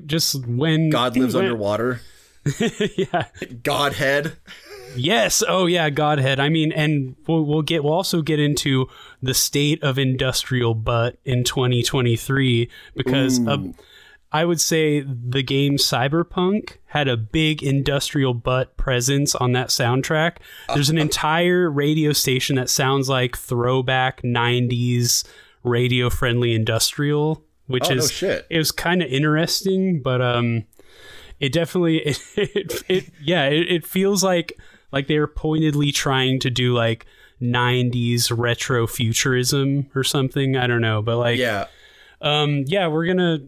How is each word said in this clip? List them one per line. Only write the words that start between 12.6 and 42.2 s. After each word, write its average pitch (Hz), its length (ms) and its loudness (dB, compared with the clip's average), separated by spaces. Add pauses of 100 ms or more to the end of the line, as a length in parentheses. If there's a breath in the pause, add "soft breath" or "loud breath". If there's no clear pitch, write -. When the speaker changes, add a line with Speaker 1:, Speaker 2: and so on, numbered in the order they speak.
Speaker 1:
because, 131 520 0
uh, - 120 0
Speaker 2:
Ooh. 95 140 -8 (600 loud breath)
Speaker 1:
I 156 120 0
would 175 160 0
say 156 400 2
the 127 420 -4
game 139 320 2
Cyberpunk 165 1080 0
had 143 240 -2
a 120 80 0
big 156 440 0
industrial 139 720 0
butt 127 440 -2
presence 139 580 0
on 123 160 0
that 123 180 0
soundtrack. 143 680 0 (360 loud breath)
There's 143 160 2
an 160 80 2
Speaker 2:
Uh, 160 40 2
uh, - 20 2
Speaker 1:
entire 175 680 2
radio 151 440 2
station 135 420 0
that 127 140 -2
sounds 135 400 0
like 127 280 0
throwback 131 840 -2
nineties 120 1000 0 (400 loud breath)
radio 123 460 2
friendly 120 460 0
industrial, 147 880 0 (240)
which 127 200 -2
Speaker 2:
Oh, 143 80 0
no 127 40 2
Speaker 1:
is, 113 120 0
Speaker 2:
shit. - 380 -2
Speaker 1:
it 165 80 -2
was 156 140 0
kinda 170 360 0
interesting, 160 920 0
but, 127 200 0
um, 120 420 0 (800 loud breath)
it 139 100 -2
definitely, 165 460 0
<laughs> 156 80 -4
it, 147 140 -2 (160)
it, - 520 -4
it, - 220 -2 (120)
yeah, 147 260 0
it, 156 220 0
it 175 180 -2
feels 190 360 0
like, 180 340 0 (360 loud breath)
like 135 140 -2
they're 151 200 2
pointedly 151 640 0
trying 131 480 0
to 127 100 -2
do, 123 240 0
like, 117 320 0 (340 soft breath)
nineties 123 920 0
retro 120 560 0
futurism 135 1080 0
or 135 120 0
something. 135 500 0
I 123 120 0
don't 120 140 2
know, 110 200 2
but, 117 160 -2
like, 120 220 2
Speaker 2:
Yeah. 110 260 -2 (560 loud breath)